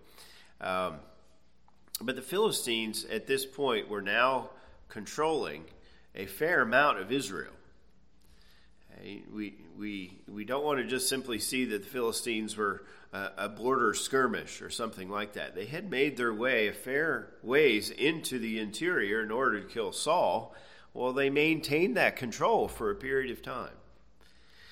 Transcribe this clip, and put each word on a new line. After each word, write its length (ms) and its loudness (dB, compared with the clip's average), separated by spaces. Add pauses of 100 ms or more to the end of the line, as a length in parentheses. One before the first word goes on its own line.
(600)
Um, 360 -2 (1040)
but 160 -4
the 60 -10
Philistines 840 0
at 220 -4
this 180 0
point 440 0
were 140 -4
now 480 4 (380)
controlling 760 -2 (500)
a 120 -8
fair 360 2
amount 360 6
of 140 -4
Israel. 400 -4 (1500)
Hey, 220 -12 (100)
we, 220 -6 (220)
we, 420 -8 (100)
we 160 -10
don't 200 -2
want 140 2
to 80 -2
just 220 -2
simply 300 -2
see 280 0
that 160 -2
the 60 -16
Philistines 680 -2
were 280 -2 (280)
a, 240 -6
a 120 -4
border 460 2
skirmish 680 0
or 80 -12
something 380 -6
like 260 -4
that. 200 -8
They 120 -6
had 240 -10
made 260 2
their 160 2
way 360 2
a 40 -2
fair 560 -2 (140)
ways 480 6
into 480 0
the 200 -2
interior 640 0
in 80 -4
order 300 2
to 60 -12
kill 260 -4
Saul. 600 2 (380)
Well, 200 -2
they 180 4
maintained 680 2
that 200 4
control 520 2
for 220 -2
a 60 -2
period 340 -2
of 120 -8
time. 320 -8 (960)